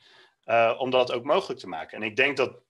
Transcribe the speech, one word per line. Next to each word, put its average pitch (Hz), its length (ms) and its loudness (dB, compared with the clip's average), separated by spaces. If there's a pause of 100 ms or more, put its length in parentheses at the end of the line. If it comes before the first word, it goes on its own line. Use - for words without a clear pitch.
(440)
eh, 117 340 2
om 131 120 -4
dat 127 220 2
ook 123 120 -4
mogelijk 175 360 -2
te - 80 -14
maken. 90 300 -10
En 107 60 -8
ik 104 120 -6
denk 135 220 2
dat 120 220 -2 (100)